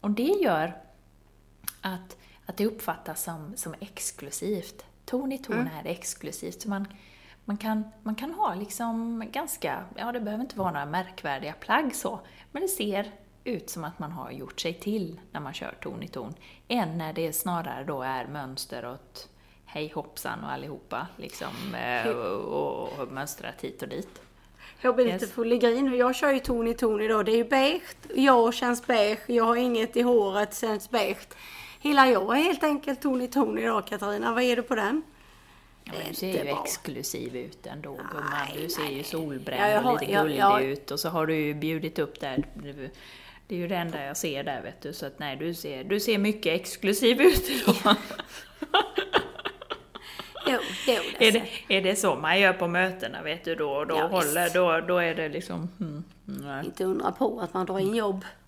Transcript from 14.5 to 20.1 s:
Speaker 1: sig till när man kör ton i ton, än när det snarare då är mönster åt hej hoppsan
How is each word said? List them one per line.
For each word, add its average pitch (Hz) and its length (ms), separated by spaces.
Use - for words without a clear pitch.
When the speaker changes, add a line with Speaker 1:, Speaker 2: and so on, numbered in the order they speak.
Speaker 1:
sig 170 140
till 180 460
när 151 80
man 143 140
kör - 280
ton 127 220
i - 40
ton, 120 260
än 180 300
när 160 160
det 165 200
snarare 160 500
då 139 180
är 127 260
mönster 131 640
åt - 380
hej 151 300
hoppsan - 480